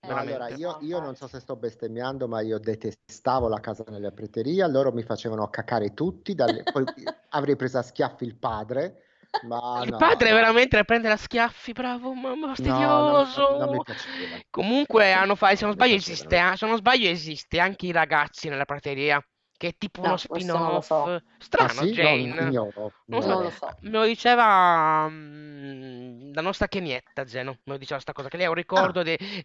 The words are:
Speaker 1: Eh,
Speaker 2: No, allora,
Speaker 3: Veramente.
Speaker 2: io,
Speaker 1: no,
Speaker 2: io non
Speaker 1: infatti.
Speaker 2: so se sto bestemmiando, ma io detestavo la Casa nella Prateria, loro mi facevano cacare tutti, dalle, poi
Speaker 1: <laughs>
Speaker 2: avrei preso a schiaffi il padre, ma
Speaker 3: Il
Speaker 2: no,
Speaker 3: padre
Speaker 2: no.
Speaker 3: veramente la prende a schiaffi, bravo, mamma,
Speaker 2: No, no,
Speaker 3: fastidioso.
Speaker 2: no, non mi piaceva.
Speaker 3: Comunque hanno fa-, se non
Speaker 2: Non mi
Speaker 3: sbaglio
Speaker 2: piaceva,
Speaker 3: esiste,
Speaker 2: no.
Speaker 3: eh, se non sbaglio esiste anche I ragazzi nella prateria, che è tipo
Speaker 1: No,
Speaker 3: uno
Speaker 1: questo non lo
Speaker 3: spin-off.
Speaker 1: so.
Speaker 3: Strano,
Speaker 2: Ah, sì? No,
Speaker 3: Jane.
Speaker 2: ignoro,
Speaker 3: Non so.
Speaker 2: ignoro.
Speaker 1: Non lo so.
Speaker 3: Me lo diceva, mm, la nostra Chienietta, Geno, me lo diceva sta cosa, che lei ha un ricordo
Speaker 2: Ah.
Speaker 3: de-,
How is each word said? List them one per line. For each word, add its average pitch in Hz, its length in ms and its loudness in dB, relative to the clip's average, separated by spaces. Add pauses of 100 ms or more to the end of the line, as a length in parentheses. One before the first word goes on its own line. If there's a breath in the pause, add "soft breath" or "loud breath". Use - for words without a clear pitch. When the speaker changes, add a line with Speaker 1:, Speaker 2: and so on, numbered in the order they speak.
Speaker 1:
Eh, 120 80 -20
Speaker 2:
No, 127 80 -4
allora, 123 320 -6
Speaker 3:
Veramente. 117 60 -12
Speaker 2:
io, 165 180 -8
Speaker 1:
no, 156 80 -12
Speaker 2:
io 165 200 -6
non 151 100 -10
Speaker 1:
infatti. 127 60 -12
Speaker 2:
so 139 120 -16
se 131 120 -14
sto 127 160 -12
bestemmiando, 120 720 -6
ma 113 120 -4
io 110 180 -4
detestavo 113 880 -4
la 107 120 -2
Casa 110 280 -10
nella 101 220 -10
Prateria, 113 560 -2
loro 135 260 2
mi 117 100 -4
facevano 110 460 -6
cacare 107 460 -4
tutti, 185 400 -6
dalle, 127 300 0
poi 135 200 -2 (100)
Speaker 1:
<laughs> - 360 -12
Speaker 2:
avrei 139 260 0
preso 131 220 -2
a 123 40 -2
schiaffi 127 420 -4
il 117 120 -10
padre, 123 680 -6 (380 soft breath)
ma 240 440 -6
Speaker 3:
Il 240 60 -4
Speaker 2:
no, 226 60 -6
Speaker 3:
padre 247 340 6
Speaker 2:
no. 220 40 8
Speaker 3:
veramente 226 420 6
la 208 80 6
prende 226 260 2
a 214 60 4
schiaffi, 233 560 -2
bravo, 247 420 -6
mamma, 262 420 -6
Speaker 2:
No, 294 460 4
no, 294 260 6
Speaker 3:
fastidioso. 277 200 2
Speaker 2:
no, 277 100 2
non 285 120 -2
mi 269 100 -2
piaceva. - 600 -10 (100)
Speaker 3:
Comunque 220 640 4
hanno 196 220 4
fa-, 196 220 4
se 202 80 -4
non 208 100 0
Speaker 2:
Non - 20 -10
mi 233 80 4
Speaker 3:
sbaglio 247 160 6
Speaker 2:
piaceva, 165 220 -8
Speaker 3:
esiste, 165 140 0
Speaker 2:
no. 175 160 4
Speaker 3:
eh, 190 40 -2
se 220 100 -4
non 226 100 0
sbaglio 226 320 2
esiste 160 520 -4
anche 185 260 -2
I 175 60 -4
ragazzi 156 560 0
nella 139 160 -2
prateria, 143 600 -2 (320)
che 175 120 -6
è 165 80 -10
tipo - 260 -10
Speaker 1:
No, 175 60 0
Speaker 3:
uno 180 80 0 (100)
Speaker 1:
questo 170 320 -4
non 165 140 0
lo 175 80 0
Speaker 3:
spin-off. - 80 -14
Speaker 1:
so. 165 340 0 (160)
Speaker 3:
Strano, 127 440 0
Speaker 2:
Ah, 165 40 0
sì? 214 140 -2
No, 156 160 6
Speaker 3:
Jane. 143 260 -4
Speaker 2:
ignoro, 107 500 -4 (140)
Speaker 3:
Non - 160 -2
so. 214 60 0
Speaker 2:
ignoro. 190 60 2
Speaker 1:
Non 185 100 -2
lo 170 60 -4
so. - 160 -12 (140)
Speaker 3:
Me 208 100 -14
lo 220 140 2
diceva, 185 1040 6
mm, 139 1300 -14
la 156 60 -4
nostra 196 280 -2
Chienietta, 139 560 -6
Geno, 127 280 -10 (120)
me 139 80 -10
lo 139 60 -8
diceva 135 220 -8
sta 143 120 -12
cosa, 139 160 -10
che 160 80 -12
lei 180 100 -2
ha 170 40 0
un 165 40 0
ricordo 185 460 0
Speaker 2:
Ah. - 20 0
Speaker 3:
de-, 160 160 -2 (260 loud breath)